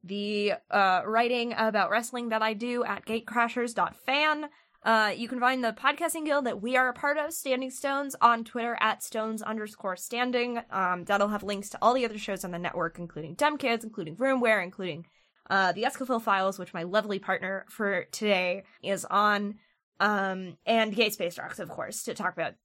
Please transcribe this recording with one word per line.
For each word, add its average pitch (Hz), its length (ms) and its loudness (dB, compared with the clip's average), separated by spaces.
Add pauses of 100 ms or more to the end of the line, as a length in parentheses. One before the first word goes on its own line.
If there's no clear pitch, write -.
the, 202 460 0 (180)
uh, 190 360 4
writing 240 520 0
about 214 320 2
wrestling 240 380 -2
that 220 140 0
I 220 140 0
do 240 280 -2
at 202 220 -6
gatecrashers 233 680 0
dot 175 220 0
fan. 302 540 0 (340)
Uh, 220 320 4
you 226 140 -6
can 254 100 -4
find 254 240 2
the 226 80 2
podcasting 311 540 0
guild 285 200 2
that 208 160 -2
we 247 140 -2
are 254 140 4
a 247 40 -4
part 294 240 0
of, 302 140 -4
Standing 262 400 -2
Stones, 277 480 -4
on 233 240 4
Twitter 233 380 -4
at 220 200 2
Stones 220 400 -4
underscore 214 540 -6
Standing. 240 640 -2 (100)
Um, 180 360 -2
that'll 202 240 4
have 208 120 -2
links 202 280 -6
to - 120 -12
all 233 120 6
the 262 100 2
other 220 140 -4
shows 196 260 -6
on 180 80 -6
the 170 80 -6
network, 175 400 -4
including 156 360 -10
Dumb 302 220 2
Kids, 233 280 0
including 180 320 -8
Roomware, 240 440 4
including, 175 440 -8 (440)
uh, 190 220 4
the 190 120 -2
Escafil 254 380 0
Files, 196 380 2
which 180 140 -12
my 170 100 -6
lovely 202 360 0
partner 190 500 -2
for 196 420 -2
today 190 520 0 (180)
is 180 240 -4
on, 208 500 2 (460)
um, 190 640 0
and 220 280 4
Gay 214 180 2
Space 175 280 -6
Rocks, - 200 -10
of 175 100 -8
course, - 340 -8
to 214 100 -6
talk 180 200 -2
about 170 320 -4